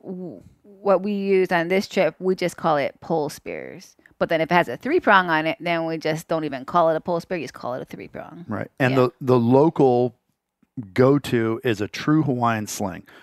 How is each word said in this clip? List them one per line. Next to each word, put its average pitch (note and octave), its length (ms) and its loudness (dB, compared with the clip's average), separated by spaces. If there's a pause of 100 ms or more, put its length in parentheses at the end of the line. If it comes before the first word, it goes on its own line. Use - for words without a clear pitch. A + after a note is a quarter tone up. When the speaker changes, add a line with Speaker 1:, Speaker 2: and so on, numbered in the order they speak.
Speaker 1:
w-, F3+ 400 -14 (200)
what G3 380 0
we G#3 120 -4
use G3 380 0
on E3+ 180 0
this F#3+ 180 0
trip, D#3+ 320 0
we F#3 160 -2
just F3 220 -4
call D#3+ 200 0
it - 240 -4
pole D#3 280 -4
spears. D#2 680 -14 (220)
But F#3 100 -2
then D#3+ 140 0
if E3 100 -2
it - 20 4
has E3+ 140 4
a A#2+ 80 -8
three D4 240 -2
prong F#3+ 300 4
on D#3 160 0
it, D#3+ 160 -2
then E3 240 -2
we E3 120 -4
just D#3 300 -4
don't D#3+ 160 -2
even C3+ 220 -8
call E3+ 240 2
it D#3+ 80 2
a - 20 -6
pole E3+ 220 -4
spear. F3+ 160 -8
You D3 80 -8
just - 80 -12
call - 220 -10
it C#3+ 60 -8
a - 40 -12
three - 240 -16
prong. - 400 -16
Speaker 2:
Right. G#2 280 -6
And B2+ 160 2
Speaker 1:
Yeah. C3+ 60 4
Speaker 2:
the, B2+ 120 4 (100)
the B2+ 180 4
local B2 720 4 (800)
go-to B2 680 2
is G#2+ 180 0
a G2+ 60 -2
true D3+ 360 0
Hawaiian A#2 440 -2
sling, F2+ 400 -8 (160)